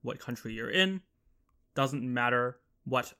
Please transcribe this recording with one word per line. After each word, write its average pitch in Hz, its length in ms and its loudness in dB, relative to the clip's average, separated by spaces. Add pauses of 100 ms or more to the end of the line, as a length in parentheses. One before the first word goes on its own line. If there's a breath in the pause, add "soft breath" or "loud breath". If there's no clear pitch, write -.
what - 180 -8
country 113 320 -10
you're 110 180 -8
in, 190 300 2 (720)
doesn't 135 300 0
matter 123 560 2 (240)
what 127 360 0